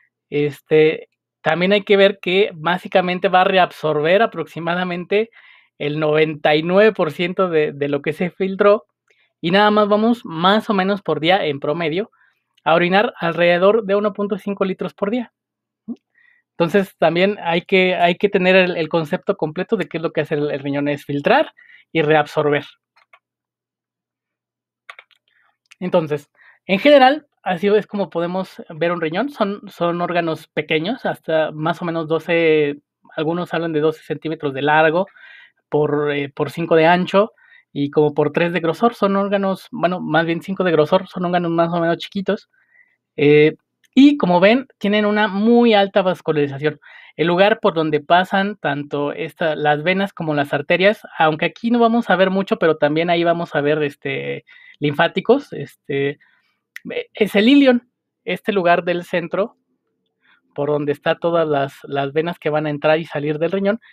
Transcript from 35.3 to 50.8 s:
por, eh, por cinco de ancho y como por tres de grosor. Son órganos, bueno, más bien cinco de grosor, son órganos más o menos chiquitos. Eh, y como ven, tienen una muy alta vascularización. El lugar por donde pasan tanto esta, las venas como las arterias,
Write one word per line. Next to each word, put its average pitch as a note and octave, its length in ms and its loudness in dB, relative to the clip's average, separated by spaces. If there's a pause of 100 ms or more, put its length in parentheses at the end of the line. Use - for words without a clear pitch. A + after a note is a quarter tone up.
por, D3 440 -2
eh, C#3+ 180 -6
por D3 200 -6
cinco E3 260 -2
de D#3+ 100 6
ancho F3+ 460 2 (400)
y C#3+ 180 -4
como D3+ 240 0
por D3 160 0
tres E3+ 220 -2
de F3 80 -2
grosor. E3 340 -2
Son G3 220 0
órganos, G3 560 -2
bueno, E3+ 280 -4
más D#3 240 0
bien E3 160 -4
cinco F#3+ 220 -6
de F3+ 80 2
grosor, D#3+ 380 2
son F3+ 160 -8
órganos F3 260 -2
más E3+ 220 0
o F3 80 -2
menos E3 180 0
chiquitos. - 500 -6 (680)
Eh, D3+ 400 4 (400)
y C#4+ 200 8
como F3+ 240 2
ven, A#3 260 4 (120)
tienen G#3 280 0
una G#3 220 0
muy A3+ 460 4
alta G3+ 280 2
vascularización. D3+ 800 -2 (360)
El E3 120 0
lugar G3 320 2
por F#3 140 0
donde D#3 260 0
pasan F#3+ 560 0
tanto C#3+ 560 -6
esta, D#3 420 -6
las D3 300 0
venas F#3+ 280 -2
como D#3 220 -6
las D3 180 -2
arterias, F3+ 500 0 (140)